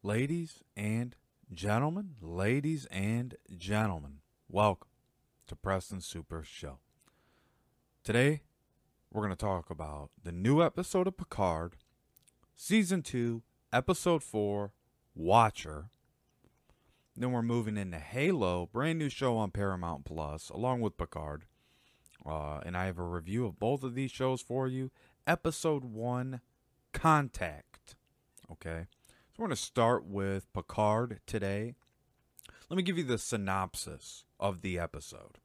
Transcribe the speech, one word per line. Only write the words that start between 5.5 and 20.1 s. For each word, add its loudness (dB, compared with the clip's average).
Preston -2
Super -10
Show. -12
Today, 4
we're 0
gonna 0
talk -2
about -8
the -8
new 4
episode 0
of -4
Picard, 0
Season 2
two, 0
Episode 4
four, 0
Watcher. 4
Then -2
we're 0
moving 0
into -4
Halo, 2
brand 0
new 0
show 2
on 0
Paramount -2
Plus, -6